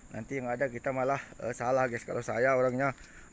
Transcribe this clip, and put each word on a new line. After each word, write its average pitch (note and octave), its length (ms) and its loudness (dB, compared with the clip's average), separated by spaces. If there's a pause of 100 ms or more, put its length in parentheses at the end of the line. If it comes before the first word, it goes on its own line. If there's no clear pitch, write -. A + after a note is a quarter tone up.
(160)
Nanti A#2+ 240 -6
yang B2 80 -4
ada B2 240 0
kita A#2+ 180 -6
malah, C3 300 0 (240)
eh, A#2+ 80 -2
salah, B2+ 340 2
guys. A#2 220 -4
Kalau A#2+ 160 -4
saya A#2+ 320 4
orangnya B2+ 400 2 (360)